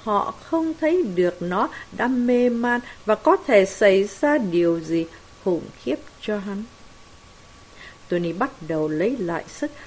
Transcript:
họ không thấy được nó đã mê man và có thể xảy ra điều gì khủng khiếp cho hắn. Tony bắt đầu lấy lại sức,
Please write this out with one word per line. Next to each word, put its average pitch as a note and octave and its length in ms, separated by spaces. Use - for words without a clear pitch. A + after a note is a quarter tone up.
họ G#3 300
không E4 380
thấy E4 220
được F3 260
nó F#3 280
đã A#3 100
mê B3 420
man A#3+ 300
và G#3+ 100
có E4+ 220
thể G#3+ 280
xảy G3 440
ra D4 160
điều E3+ 420
gì E3 260
khủng F3 220
khiếp D4 120
cho G#3 180
hắn. G3+ 240
Tony F3 240
bắt A#3+ 180
đầu D#3 200
lấy F3 320
lại E3+ 280
sức, - 240